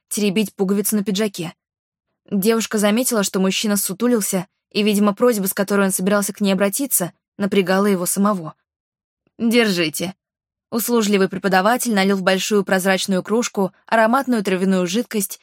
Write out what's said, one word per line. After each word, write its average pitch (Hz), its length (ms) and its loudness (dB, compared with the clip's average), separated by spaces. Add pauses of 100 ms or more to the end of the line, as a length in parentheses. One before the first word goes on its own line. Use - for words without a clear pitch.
теребить 208 460 -2
пуговицу 202 420 -2
на 202 80 -2
пиджаке. 196 500 -4 (760)
Девушка 220 460 0
заметила, 214 460 2
что 190 180 -2
мужчина 196 380 0
ссутулился, 196 680 -2 (240)
и, 214 120 -2
видимо, 202 320 2
просьба, 226 320 2
с - 80 -4
которой 202 320 0
он 190 60 0
собирался 202 420 0
к - 80 -8
ней 196 100 2
обратиться, 196 640 -2 (240)
напрягала 196 480 2
его 185 180 0
самого. 196 500 -2 (840)
"Держите". 190 760 0 (560)
Услужливый 208 600 0
преподаватель 202 640 0
налил 196 240 2
в 185 40 -4
большую 190 400 2
прозрачную 190 600 0
кружку 208 500 -2 (140)
ароматную 226 580 2
травяную 190 420 0
жидкость 208 560 -4